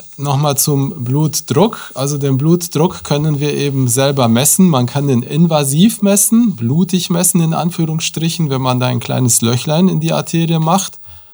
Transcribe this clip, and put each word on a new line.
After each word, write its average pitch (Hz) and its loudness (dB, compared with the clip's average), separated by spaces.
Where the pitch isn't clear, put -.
nochmal 143 -2
zum 139 -2
Blutdruck. 147 0
Also 147 -4
den 135 0
Blutdruck 170 0
können 147 -2
wir 143 -2
eben 139 0
selber 135 2
messen. 143 4
Man 127 2
kann 143 -2
den 120 2
invasiv 156 2
messen, 202 2
blutig 160 -2
messen 175 0
in 160 -2
Anführungsstrichen, 160 -4
wenn 131 -2
man 127 0
da 127 -2
ein 123 -2
kleines 123 0
Löchlein 151 0
in 160 -2
die 156 -2
Arterie 165 -2
macht 165 -2